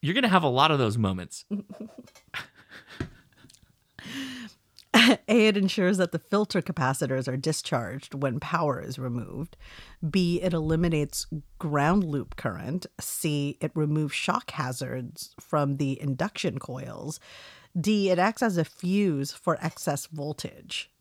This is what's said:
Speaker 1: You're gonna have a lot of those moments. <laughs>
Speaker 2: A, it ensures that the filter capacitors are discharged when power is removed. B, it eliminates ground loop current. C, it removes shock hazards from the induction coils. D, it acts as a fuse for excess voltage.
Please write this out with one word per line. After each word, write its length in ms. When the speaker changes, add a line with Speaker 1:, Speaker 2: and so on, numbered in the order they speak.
Speaker 1:
You're 120
gonna 140
have 160
a 40
lot 220
of 80
those 180
moments. 540
<laughs> 40
Speaker 2:
A, 260
it 280
ensures 420
that 120
the 80
filter 420
capacitors 680
are 80
discharged 760
when 260
power 400
is 180
removed. 580
B, 340
it 100
eliminates 760
ground 420
loop 320
current. 520
C, 600
it 140
removes 400
shock 360
hazards 880
from 380
the 240
induction 580
coils. 640
D, 300
it 80
acts 240
as 160
a 60
fuse 680
for 320
excess 420
voltage. 840